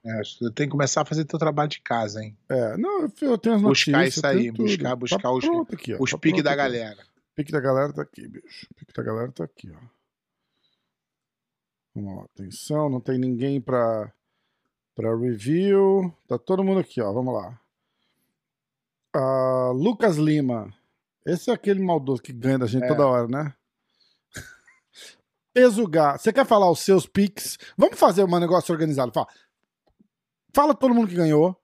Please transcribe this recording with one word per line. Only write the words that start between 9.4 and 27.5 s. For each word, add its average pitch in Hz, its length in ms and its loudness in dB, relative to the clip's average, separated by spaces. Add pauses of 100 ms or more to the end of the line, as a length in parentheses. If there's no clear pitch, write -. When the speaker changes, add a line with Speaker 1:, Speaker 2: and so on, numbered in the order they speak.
Speaker 2:
aqui, - 280 -16
ó. 76 80 -20 (2250)
Vamos 98 240 -10
lá, 98 60 -16
atenção, 147 680 -8
não 127 100 -4
tem 131 200 -4
ninguém 127 420 -2
pra, 113 500 -2 (840)
pra 113 200 -2
review. 180 960 0 (160)
Tá 123 120 -2
todo 190 240 -2
mundo 190 160 2
aqui, - 200 -6
ó, 101 140 -2
vamos 127 220 -2
lá. 104 240 -8 (1600)
Ah, 131 600 0
Lucas 196 420 2
Lima. 131 560 0 (520)
Esse 170 260 -2
é - 20 2
aquele 196 280 0
maldoso 139 400 0
que 131 120 -16
ganha 131 260 0
da 123 60 0
gente 120 180 0
Speaker 1:
É. 123 40 -2
Speaker 2:
toda 143 200 2
hora, 123 220 2
né? 143 240 -6 (800)
<laughs> - 1200 -20
Peso 240 340 6
Ga-, 147 300 2
você 220 160 0
quer 262 120 4
falar 202 240 6
os 160 100 2
seus 190 280 4
picks? - 500 -2 (200)